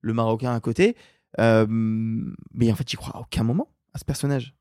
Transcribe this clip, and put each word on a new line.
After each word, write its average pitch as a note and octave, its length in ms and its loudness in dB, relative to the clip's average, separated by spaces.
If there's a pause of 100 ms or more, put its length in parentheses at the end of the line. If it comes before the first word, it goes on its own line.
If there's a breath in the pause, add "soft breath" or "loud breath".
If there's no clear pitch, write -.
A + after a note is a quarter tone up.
le A2+ 120 -4
Marocain A2+ 400 0
à A#2 60 -2
côté, F#3+ 360 2 (440 soft breath)
euh, A2 260 6 (880)
mais A#2 180 2
en G#2 40 2
fait, B2+ 120 -6
j'y - 100 -8
crois - 180 -12
à - 60 -12
aucun - 220 -4
moment D3 300 -2 (200)
à - 40 -10
ce - 80 -12
personnage. C#3 560 -4